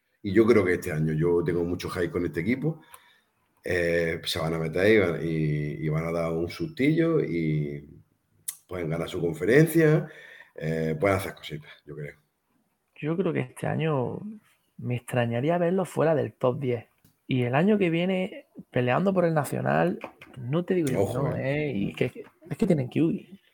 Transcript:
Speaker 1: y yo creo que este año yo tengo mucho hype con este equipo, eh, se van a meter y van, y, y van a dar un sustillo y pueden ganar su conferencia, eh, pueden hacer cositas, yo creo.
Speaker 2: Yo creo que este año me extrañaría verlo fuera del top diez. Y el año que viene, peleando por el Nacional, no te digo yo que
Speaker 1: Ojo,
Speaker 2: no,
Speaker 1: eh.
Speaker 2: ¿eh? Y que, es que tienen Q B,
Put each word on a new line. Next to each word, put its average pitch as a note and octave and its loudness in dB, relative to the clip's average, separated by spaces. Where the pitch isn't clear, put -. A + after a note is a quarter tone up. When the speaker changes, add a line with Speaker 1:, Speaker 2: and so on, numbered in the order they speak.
Speaker 1:
y G2+ -4
yo A2 8
creo G#2+ 6
que F2+ 2
este F2 -4
año D#2 0
yo E2+ 2
tengo F2 0
mucho F2 -4
hype F2 -4
con F2 -2
este E2 -4
equipo, B2+ -2
eh, E2+ 0
se - -4
van D#2+ -2
a E2 -2
meter F2 2
y A2 6
van, E2+ 0
y, D#2 -2
y - 0
van D#2 0
a E2 -4
dar E2 -2
un E2+ -2
sustillo D#3+ 0
y D2+ -2
pueden F2 -6
ganar E2 -4
su F2+ -6
conferencia, D3+ 4
eh, D#2+ -2
pueden G2 2
hacer F#2+ -6
cositas, - -14
yo D2 -16
creo. D2 -14
Speaker 2:
Yo D#3 -4
creo F3+ -2
que C#3+ -2
este B2+ -6
año C3 -2
me B2 -4
extrañaría B2 0
verlo F3 2
fuera D3 2
del A#2 -2
top B2+ 0
diez. B2 -4
Y B2+ 0
el A#2+ 0
año G3+ 4
que F#3 2
viene, F#3 -2
peleando C3 2
por F3+ 2
el E3 2
Nacional, D#3 0
no C#3 -2
te F#3+ 0
digo E3+ 2
yo B2+ 0
que - 2
Speaker 1:
Ojo, C3 0
Speaker 2:
no, - -4
Speaker 1:
eh. C#3+ -2
Speaker 2:
¿eh? - -4
Y G2+ -2
que, - -4
es D#3 -6
que A3+ 2
tienen D3 2
Q C#3+ 2
B, - -6